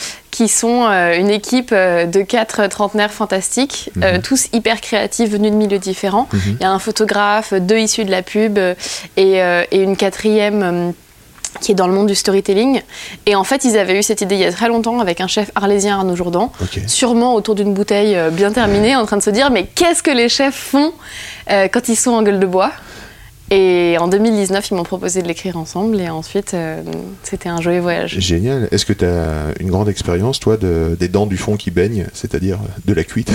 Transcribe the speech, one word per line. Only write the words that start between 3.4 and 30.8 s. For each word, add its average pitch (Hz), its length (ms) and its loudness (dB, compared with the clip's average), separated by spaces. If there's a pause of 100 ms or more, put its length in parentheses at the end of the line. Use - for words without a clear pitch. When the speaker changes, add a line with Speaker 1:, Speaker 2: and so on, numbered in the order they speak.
Speaker 1:
euh, 185 120 2
Speaker 2:
Mhm. 180 60 -2
Speaker 1:
tous - 320 0
hyper 220 280 0
créatifs, 208 480 -2
venus 208 220 2
de 208 60 0
milieux 202 220 2
différents. 190 540 -2
Speaker 2:
Mhm. 101 60 0 (200)
Speaker 1:
Il - 20 -6
y 180 40 0
a 190 60 2
un 190 80 0
photographe, 208 720 0
deux 190 240 2
issus 220 280 0
de 190 60 -2
la 185 100 2
pub, 208 360 0
euh, 185 160 2 (440)
et, 190 240 4
euh, 175 300 2
et 190 100 4
une 190 160 2
quatrième, 208 680 0
euh, 175 280 -2 (720)
qui - 100 0
est 202 40 4
dans 180 120 4
le 185 60 2
monde 202 140 2
du 202 80 2
storytelling. 202 680 2 (440)
Et 208 80 4
en 196 120 2
fait, - 180 -2
ils 220 140 2
avaient 190 200 2
eu 208 60 2
cette 208 160 -2
idée 202 160 0
il 190 60 0
y 175 40 4
a 175 60 2
très 214 160 -2
longtemps 233 320 0
avec 180 220 -2
un 190 60 -2
chef 208 280 -2
arlésien, 202 440 2
Arnaud 185 180 -2
Jourdan, 180 340 -2 (100)
Speaker 2:
Ok. 95 260 -6
Speaker 1:
sûrement 240 460 2
autour 214 220 0
d'une 202 180 0
bouteille, 208 440 2
euh, 160 120 2
bien 196 220 2
terminée, 214 420 2
en 247 120 2
train 208 100 -2
de 202 80 0
se 214 60 2
dire, « 262 220 2
Mais 202 220 2
qu'est-ce 339 300 2
que 311 80 2
les 240 160 2
chefs 269 260 0
font, 294 380 0 (580)
euh, 196 220 2
quand 247 160 0
ils 226 80 0
sont 247 160 0
en 220 120 2
gueule 202 180 2
de 196 40 4
bois ? » 185 280 0 (800)
Et 180 480 4
en 170 80 0
deux 185 100 2
mille 220 160 4
dix-neuf, 196 380 -2
ils - 20 0
m'ont 180 80 -2
proposé 185 400 -4
de 175 60 -6
l'écrire 170 280 -6
ensemble, 185 460 -2
et 175 80 -4
ensuite, 165 460 -6
euh, 160 260 -6 (400)
c'était - 260 -10
un 170 140 -2
joyeux 175 180 0
voyage. 170 380 -2
Speaker 2:
Génial. 98 540 0
Est-ce - 160 0
que 104 60 0
t'as 80 640 -2
une 92 100 -4
grande 98 180 2
expérience, 98 520 -2
toi, 107 180 2
de, 85 420 0